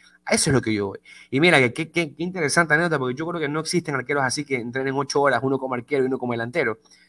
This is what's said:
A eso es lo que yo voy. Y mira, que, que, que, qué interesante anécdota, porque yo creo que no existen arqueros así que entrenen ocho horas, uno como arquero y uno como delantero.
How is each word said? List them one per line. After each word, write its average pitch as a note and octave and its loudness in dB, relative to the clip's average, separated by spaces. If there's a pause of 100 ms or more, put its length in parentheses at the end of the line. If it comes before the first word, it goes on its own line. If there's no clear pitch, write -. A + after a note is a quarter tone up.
(260)
A - 0
eso G#3+ 2
es C#3 4
lo A#2 4
que A2 -2
yo G2+ -2
voy. G2 -10 (300)
Y C3 0
mira, E3 6
que, A#2+ 4
que, D#3+ -6
que, D#3+ -4
qué D#3+ -6
interesante E3+ 0
anécdota, D#3+ 2
porque B2+ -2
yo D#3+ -6
creo F3 -6
que D3+ -2
no D3+ -2
existen E3 -2
arqueros C3+ 0
así C3+ -2
que C3+ -4
entrenen C3 -2
ocho C#3+ 0
horas, C3 4
uno C3+ 2
como C3 -4
arquero C3+ 0
y C3 2
uno C3 -2
como B2 -4
delantero. A#2 -2 (300)